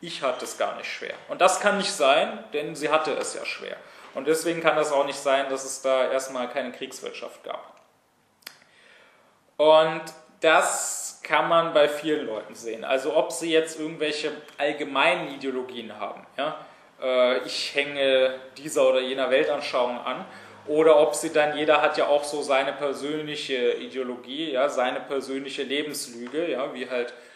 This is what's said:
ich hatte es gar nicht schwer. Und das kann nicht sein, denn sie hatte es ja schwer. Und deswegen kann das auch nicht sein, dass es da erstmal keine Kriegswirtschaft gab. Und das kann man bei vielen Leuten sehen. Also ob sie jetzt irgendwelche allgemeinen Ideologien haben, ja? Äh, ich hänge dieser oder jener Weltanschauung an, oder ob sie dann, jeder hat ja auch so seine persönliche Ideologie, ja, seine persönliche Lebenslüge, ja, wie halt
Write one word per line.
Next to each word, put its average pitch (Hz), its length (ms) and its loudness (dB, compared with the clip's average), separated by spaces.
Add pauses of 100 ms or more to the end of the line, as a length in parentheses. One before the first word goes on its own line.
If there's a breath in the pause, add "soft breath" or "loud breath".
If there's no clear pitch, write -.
ich 165 200 -10
hatte 127 240 -2
es - 120 -12
gar 104 180 -2
nicht - 160 -10
schwer. - 220 -10 (160)
Und 139 100 -8
das 185 200 6
kann 202 180 2
nicht 190 140 -2
sein, 165 600 2
denn 151 240 -6
sie 143 140 -4
hatte 147 240 2
es - 220 -6
ja - 100 -8
schwer. - 320 -8 (380 loud breath)
Und 135 120 -6
deswegen 160 340 0
kann 156 140 4
das 151 160 0
auch 139 140 4
nicht 139 140 -8
sein, 139 300 2
dass 135 140 -4
es - 180 -10
da 131 300 2
erstmal 131 380 -4
keine 127 220 -6
Kriegswirtschaft - 720 -12
gab. - 360 -12 (1800 loud breath)
Und 160 460 6 (380)
das - 680 2 (200)
kann 156 180 2
man 165 260 4
bei 147 140 6
vielen 147 380 -2
Leuten 110 300 -8
sehen. 113 280 -10
Also 135 320 0
ob 160 160 2
sie 165 200 -6
jetzt 160 280 0
irgendwelche 156 520 -4 (260)
allgemeinen 147 760 0
Ideologien 120 640 -8
haben, 104 260 -10 (120)
ja? 151 200 -4 (420 loud breath)
Äh, 127 440 4
ich - 320 -6
hänge 135 580 2 (240)
dieser 143 320 2
oder 131 100 4
jener 127 300 -2
Weltanschauung 135 680 2
an, 160 260 -6 (400 loud breath)
oder 156 340 8
ob 151 140 4
sie 160 180 -4
dann, 151 240 2
jeder 151 280 4
hat 151 140 2
ja 151 100 2
auch 143 160 4
so 151 180 -6
seine 139 320 2
persönliche 143 1000 -2
Ideologie, 127 760 -6
ja, 135 180 2
seine 135 320 0
persönliche 135 600 -6
Lebenslüge, 135 880 -6
ja, 135 240 -4
wie 123 160 -10
halt 120 240 -4 (220 loud breath)